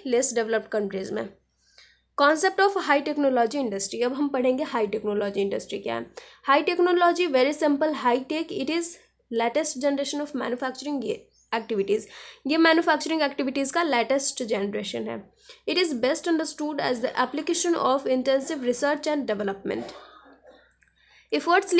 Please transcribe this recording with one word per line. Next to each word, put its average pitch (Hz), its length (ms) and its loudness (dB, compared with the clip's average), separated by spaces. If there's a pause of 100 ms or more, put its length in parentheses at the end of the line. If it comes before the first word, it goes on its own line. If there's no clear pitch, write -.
लेस 247 300 2
डेवलप्ड 220 360 -2
कंट्रीज 196 400 -4
में। 214 160 -6 (880)
Concept 311 440 4
of 403 120 6 (120)
high 285 180 4
technology 269 560 2
industry। 226 460 -2
अब 254 80 0
हम 285 160 0
पढ़ेंगे 262 420 2
हाई 220 160 0
टेक्नोलॉजी 202 540 -2
इंडस्ट्री 196 380 -4
क्या 117 160 -6
है। 117 100 -6 (440)
High 285 200 6
technology, 349 640 4
very 262 240 4
simple, 302 420 2
high 240 160 2 (140)
tech, 320 200 -4 (120)
it 302 140 -4
is 339 120 -2 (420)
latest 240 520 0
generation 285 400 0
of 294 180 -10
manufacturing 262 600 -6
ये - 100 -2 (420)
एक्टिविटीज, 214 520 -2 (400)
ये 302 100 2
मैन्युफैक्चरिंग 320 640 4
एक्टिविटीज 277 500 -2
का 339 120 0
लेटेस्ट 262 640 0
जनरेशन 208 600 -4
है। 226 120 -8 (480)
It 330 140 0
is 320 180 -2
best 302 300 0
understood 302 560 -2
as 247 180 -2
the - 80 -4 (120)
application 330 600 -2
of 269 320 0
intensive 269 520 -2
research 285 440 0
and 285 180 -4
development, 196 640 -6 (1400)
efforts 359 480 2